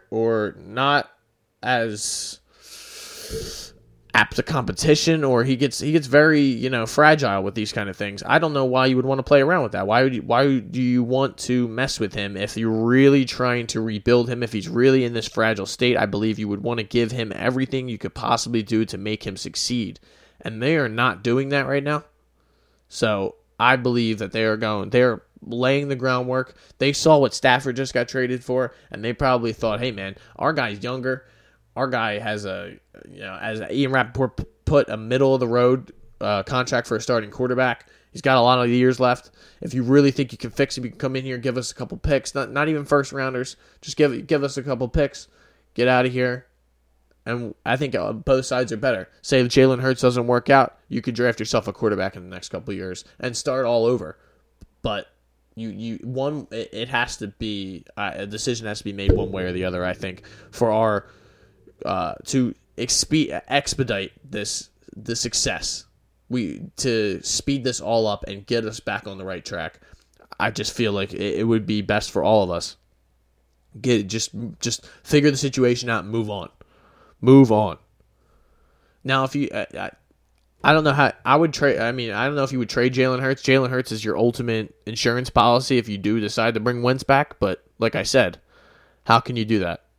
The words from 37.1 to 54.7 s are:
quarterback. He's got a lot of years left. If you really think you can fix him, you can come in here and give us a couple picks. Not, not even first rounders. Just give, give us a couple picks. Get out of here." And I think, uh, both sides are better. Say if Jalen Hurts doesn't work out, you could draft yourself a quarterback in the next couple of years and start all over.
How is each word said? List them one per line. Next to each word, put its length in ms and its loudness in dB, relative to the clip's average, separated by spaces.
quarterback. 580 -2
He's 100 -16
got 160 4
a 40 6
lot 220 4
of 60 2
years 300 4
left. 300 0
If 140 -8
you 80 -2
really 300 6
think 180 -2
you 80 -16
can 120 -10
fix 280 -2
him, 60 -8
you 60 -8
can 80 -20
come 180 -4
in 80 -6
here 100 -6
and 80 -10
give 140 -2
us 160 -6
a 20 -14
couple 240 -10
picks. 360 0
Not, 180 -4
not 160 0
even 160 -2
first 280 0
rounders. 440 -6
Just 160 -14
give, 300 2
give 180 0
us 120 -4
a 60 -8
couple 260 -4
picks. 400 -2
Get 140 2
out 180 4
of 60 -2
here." 340 -2
And 280 -6
I 120 0
think, 180 -4
uh, 180 -2
both 320 0
sides 260 -2
are 60 -6
better. 320 -2
Say 180 2
if 80 2
Jalen 320 6
Hurts 220 -2
doesn't 240 2
work 240 0
out, 260 6
you 100 -4
could 140 -6
draft 260 0
yourself 260 -2
a 60 -6
quarterback 440 -2
in 120 -16
the 0 -
next 220 -16
couple 220 -10
of 40 -8
years 260 -10
and 160 -6
start 300 -2
all 220 2
over. 320 -2